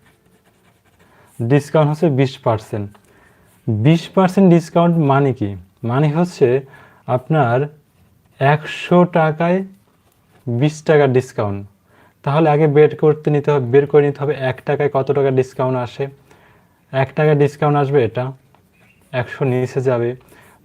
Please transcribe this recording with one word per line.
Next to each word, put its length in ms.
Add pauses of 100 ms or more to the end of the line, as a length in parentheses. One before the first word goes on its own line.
(1400)
ডিসকাউন্ট 500
হচ্ছে 180
বিশ 280
পার্সেন্ট। 520 (800)
বিশ 420
পার্সেন্ট 440
ডিসকাউন্ট 440
মানে 360
কি? 220 (280)
মানে 260
হচ্ছে 520 (460)
আপনার 600 (720)
একশো 680
টাকায় 580 (840)
বিশ 360
টাকা 240
ডিসকাউন্ট। 600 (560)
তাহলে 260
আগে 180
বের 280
করতে 360
নিতে 200
হবে, 140
বের 220
করে 180
নিতে 140
হবে 140
এক 320
টাকায় 280
কত 180
টাকা 200
ডিসকাউন্ট 460
আসে। 300 (840)
এক 240
টাকা 200
ডিসকাউন্ট 420
আসবে 280
এটা, 260 (800)
একশো 340
নিচে 360
যাবে, 340 (500)